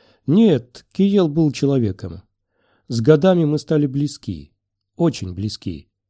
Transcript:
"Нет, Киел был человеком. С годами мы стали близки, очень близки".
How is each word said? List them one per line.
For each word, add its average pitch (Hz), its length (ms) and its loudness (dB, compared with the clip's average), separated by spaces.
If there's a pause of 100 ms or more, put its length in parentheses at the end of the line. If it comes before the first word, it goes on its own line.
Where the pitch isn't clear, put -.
(280)
"Нет, 165 640 2
Киел 196 360 2
был 151 240 0
человеком. 101 680 -4 (680)
С 117 140 -2
годами 156 440 4
мы 147 120 -2
стали 147 300 -2
близки, 127 640 -8 (440)
очень 131 380 -4
близки". 92 560 -10 (200)